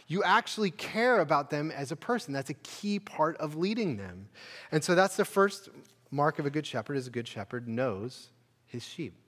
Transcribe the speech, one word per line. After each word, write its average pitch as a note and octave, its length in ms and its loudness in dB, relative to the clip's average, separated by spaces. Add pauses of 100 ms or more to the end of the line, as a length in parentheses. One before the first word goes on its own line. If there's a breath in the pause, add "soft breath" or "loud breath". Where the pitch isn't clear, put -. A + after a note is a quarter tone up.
You F#3 160 0
actually G#3 480 4
care A#3 500 2
about D3 300 4
them D3+ 200 -2
as C#3+ 220 -6
a D#3+ 40 -8
person. A3+ 360 -4
That's C#3 160 -4
a D3 60 -6
key - 440 -6
part E3 380 0
of D3+ 200 -4
leading F#3+ 420 0
them. F#2+ 320 -12 (420 loud breath)
And D#3 100 2
so F3+ 120 2
that's F#3+ 240 4
the G3+ 80 4
first G3 420 2 (420)
mark C#3+ 280 2
of D3 80 -2
a C#3+ 40 0
good D3 160 -4
shepherd, C3+ 300 -4
is B2+ 100 -4
a B2+ 40 -12
good A#2+ 180 -6
shepherd A#2+ 400 -8
knows A#2 640 -4 (360)
his A#2+ 160 -10
sheep. B2 300 -12 (160)